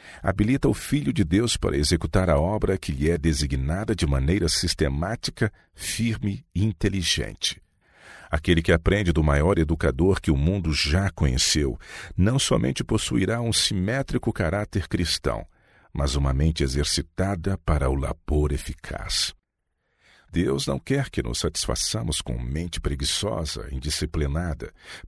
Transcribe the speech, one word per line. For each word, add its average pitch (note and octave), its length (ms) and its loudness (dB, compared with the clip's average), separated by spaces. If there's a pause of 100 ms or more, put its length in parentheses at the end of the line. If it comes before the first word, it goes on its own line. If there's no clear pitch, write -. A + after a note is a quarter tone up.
(220)
habilita G#2+ 460 2
o A2+ 60 4
Filho C#3+ 380 -2
de F#2+ 120 2
Deus G2 320 2
para - 200 0
executar E2 520 2
a D2 100 6
obra F#2+ 380 2
que - 160 -6
lhe C#2+ 180 2
é F2 60 2
designada D2 800 0
de E2+ 120 0
maneira C#2+ 420 2
sistemática, F2 1000 -2 (240)
firme A2 720 -4 (100)
e F#2+ 80 2
inteligente. F#2 1000 -2 (680)
Aquele E2 300 4
que E2+ 120 2
aprende F2 400 4
do D2+ 120 4
maior D2+ 340 4
educador D#2+ 640 2
que - 100 0
o C#2 60 4
mundo D#2+ 360 2
já F2+ 380 2
conheceu, C#2 680 0 (380)
não A2+ 220 4
somente C3 460 0
possuirá A2 560 0
um A#2 120 -2
simétrico A2+ 800 0
caráter G2 560 -2
cristão, - 580 -2 (460)
mas C#2 240 -2
uma C#2 180 2
mente D#2 280 2
exercitada E2+ 960 -2
para C2+ 300 0
o C2+ 60 2
labor C#2 580 0
eficaz. - 800 -6 (960)
Deus C3+ 360 0
não C#3 120 -2
quer C3+ 300 -2
que - 140 -4
nos A#1+ 160 -4
satisfaçamos - 800 -4
com A#1 180 -8
mente C#2+ 420 -6
preguiçosa, C#2+ 920 -4
indisciplinada, D2 960 -4 (380)